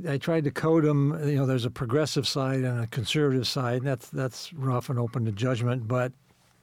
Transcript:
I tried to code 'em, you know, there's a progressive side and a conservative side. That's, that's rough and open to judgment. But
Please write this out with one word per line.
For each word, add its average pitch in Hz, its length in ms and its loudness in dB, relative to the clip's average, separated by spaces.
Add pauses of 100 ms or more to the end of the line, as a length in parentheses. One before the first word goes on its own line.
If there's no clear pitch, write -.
I 143 80 0
tried 165 280 0
to 147 60 2
code 160 360 4
'em, 147 320 2 (100)
you 147 60 2
know, 139 100 2
there's 127 200 2
a 123 40 0
progressive 135 580 0
side 135 340 0
and 123 200 -2
a 117 60 -4
conservative 135 580 0
side. 123 380 0
That's, 135 260 -4
that's 131 440 -6
rough 131 360 -2
and 131 80 0
open 120 280 -2
to 113 60 0
judgment. 120 560 0
But 123 260 0 (500)